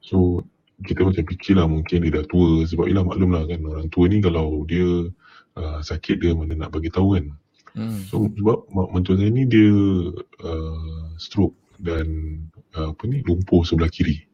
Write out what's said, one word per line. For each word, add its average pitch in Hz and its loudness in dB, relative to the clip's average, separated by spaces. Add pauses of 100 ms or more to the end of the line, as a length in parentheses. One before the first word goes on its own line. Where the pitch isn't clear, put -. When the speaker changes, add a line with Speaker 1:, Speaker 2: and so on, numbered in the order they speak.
Speaker 1:
So, 90 2 (400)
kita 92 0
macam 92 2
fikirlah 87 2
mungkin 80 0
dia 76 0
dah 76 -4
tua. 82 4
Sebab 85 -2
yelah 92 2
maklumlah 87 0
kan, 82 -6
orang 78 -6
tua 90 2
ni 104 2
kalau 80 0
dia, 87 0 (480)
ah, 78 -6
sakit 80 -4
dia 85 0
mana 78 -4
nak 76 -8
bagi 80 -4
tahu 98 2
kan. 78 0 (480)
Speaker 2:
Hmm. 110 -8
Speaker 1:
So, 104 -2
sebab 107 0
mak 95 -2
mentua 92 0
saya 101 2
ni 131 2
dia, 107 8 (720)
ah, 80 -8
stroke - 0 (240)
dan, 80 -2 (680)
ah, 78 -6
apa - -12
ni, 131 -2
lumpuh 90 2
sebelah 82 2
kiri. 78 -2